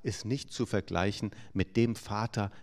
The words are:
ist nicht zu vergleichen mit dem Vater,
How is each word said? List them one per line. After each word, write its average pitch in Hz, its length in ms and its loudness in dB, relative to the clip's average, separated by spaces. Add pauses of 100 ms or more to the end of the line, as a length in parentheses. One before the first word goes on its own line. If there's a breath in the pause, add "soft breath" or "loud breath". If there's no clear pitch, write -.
ist 110 240 -4
nicht 131 260 -2
zu 117 140 0
vergleichen 98 640 2 (240 loud breath)
mit - 240 2
dem 117 180 6
Vater, 104 560 -2 (100)